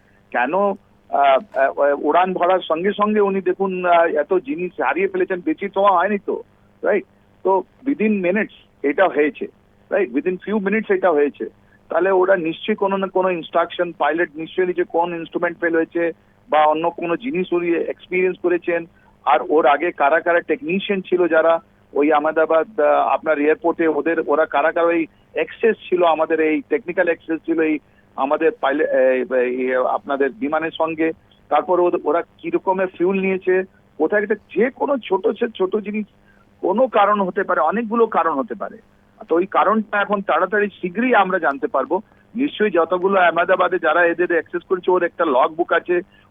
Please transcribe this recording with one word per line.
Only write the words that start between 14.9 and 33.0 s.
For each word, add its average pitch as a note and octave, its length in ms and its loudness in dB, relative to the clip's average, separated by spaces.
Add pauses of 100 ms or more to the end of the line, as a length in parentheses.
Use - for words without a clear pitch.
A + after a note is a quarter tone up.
ইনস্ট্রুমেন্ট E3+ 460 -6
ফেল E3 160 -2
হয়েছে E3 360 -2 (360)
বা D3+ 160 4
অন্য D#3+ 260 2
কোনো E3+ 260 -4
জিনিস E3+ 360 -4
উনি F3 240 -2
এক্সপিরিয়েন্স F3+ 640 -4
করেছেন, E3+ 480 -2 (380)
আর D3 140 4 (100)
ওর D#3+ 180 4
আগে D3+ 260 2
কারা D3+ 280 2
কারা E3+ 200 2
টেকনিশিয়ান F3 600 -2
ছিল F3+ 280 0
যারা E3 320 4 (320)
ওই D3 200 2
আহমেদাবাদ, D#3 680 0
আহ, C#3+ 280 2
আপনার D3 300 0
এয়ারপোর্টে D#3+ 500 0
ওদের, D3 280 0 (100)
ওরা D3 200 2
কারা D3+ 260 0
কারা E3+ 140 0
ওই E3+ 200 0 (260)
অ্যাক্সেস G#3+ 440 0 (120)
ছিল F3 160 2
আমাদের D#3+ 360 2
এই D#3 280 0
টেকনিক্যাল F3 380 -2
অ্যাক্সেস E3 400 -4
ছিল E3 140 -2
এই D#3 180 0 (380)
আমাদের D3+ 340 0 (100)
পাইলে-, C#3+ 280 0
এ, C3 360 2 (200)
এ, B2+ 320 -2
আপনাদের C3 540 -2
বিমানের D3+ 400 -4
সঙ্গে, D#3+ 420 -4 (360)
তারপরে F3 340 2
ওদের, F3 220 0
ওরা E3 180 0
কি - 280 -12
রকমের F#3 360 -2
ফিউল F#3+ 340 -2